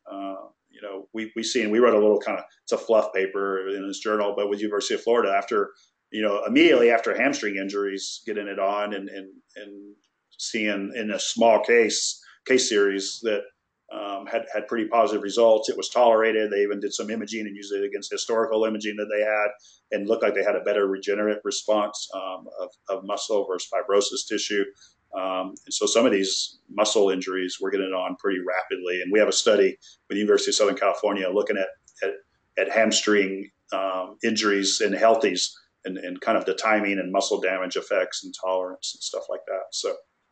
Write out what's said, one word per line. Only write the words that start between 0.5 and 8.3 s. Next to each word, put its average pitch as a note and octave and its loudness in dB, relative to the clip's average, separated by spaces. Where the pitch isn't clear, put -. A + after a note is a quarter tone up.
you - -20
know, G2 -12
we, A2 -8
we A2+ -4
seen, A2 0
we A2 4
wrote A#2 8
a G#2 6
little G#2 6
kinda, F#2+ -4
it's - -10
a A2+ 2
fluff G#2+ 2
paper F#2+ -2
in G2 -6
this G2 -8
journal, G#2 0
but G2+ 0
with G2+ -4
University G#2 -2
of G2 -4
Florida, A#2 2
after, G2+ 0
you G#2+ -6
know, G#2+ 0
immediately B2 6
after A2+ 0
hamstring A#2 -2
injuries, G2 -6
getting G#2 -6